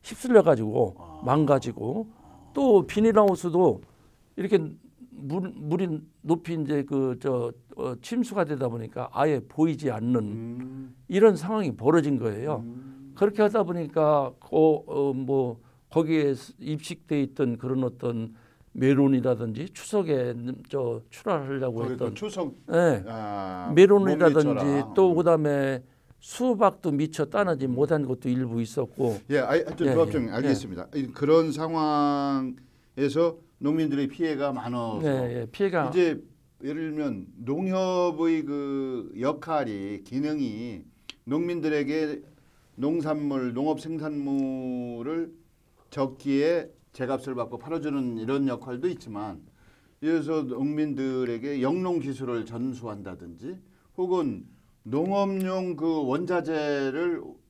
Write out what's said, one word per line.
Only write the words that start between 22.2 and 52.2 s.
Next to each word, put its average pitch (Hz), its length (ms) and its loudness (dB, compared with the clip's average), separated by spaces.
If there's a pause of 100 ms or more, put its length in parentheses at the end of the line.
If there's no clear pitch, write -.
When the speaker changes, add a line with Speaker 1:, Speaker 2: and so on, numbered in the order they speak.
Speaker 1:
예. 160 340 4
Speaker 2:
아, 101 680 -6
Speaker 1:
메론이라든지 170 720 6
Speaker 2:
몸미쳐라. 143 480 0
Speaker 1:
또 190 180 6
Speaker 2:
음. 160 40 2
Speaker 1:
그다음에 147 680 2 (360)
수박도 202 720 0
미처 151 340 -2
따내지 160 400 0
Speaker 2:
음. 123 80 0
Speaker 1:
못한 147 320 2
것도 123 240 -4
일부 120 320 -2
있었고. 113 560 -2 (100)
Speaker 2:
예, 139 120 2
아이, 139 220 2
하여튼 156 260 -2
Speaker 1:
예, 131 40 4
Speaker 2:
조합장님, 135 380 2
Speaker 1:
예, - 20 -6
Speaker 2:
알겠습니다. 113 540 -2 (100)
Speaker 1:
예. 139 40 -2
Speaker 2:
이, 127 80 -4
그런 156 440 4
상황에서 147 1800 -2 (220)
농민들의 143 500 0
피해가 143 460 -2
많아서 117 500 -6
Speaker 1:
예, 127 360 -2
예, 117 120 -8
피해가 170 380 0
Speaker 2:
이제 170 340 2 (400)
예를 151 300 -6
들면 127 320 -4 (100)
농협의 170 1080 0
그 135 760 -4
역할이, 117 840 -4
기능이 123 800 -6 (400)
농민들에게 151 960 -2 (540)
농산물, 143 760 -2
농업 143 280 -2
생산물을 139 1600 -6 (480)
적기에 139 800 0 (220)
제값을 135 420 -6
받고 120 240 -6
팔아주는 139 580 -4
이런 135 320 -2
역할도 127 400 -4
있지만, 104 540 -8 (600)
예를 160 200 2
들어서 156 220 -2
농민들에게 131 1160 -2
영농 170 400 0
기술을 123 460 -4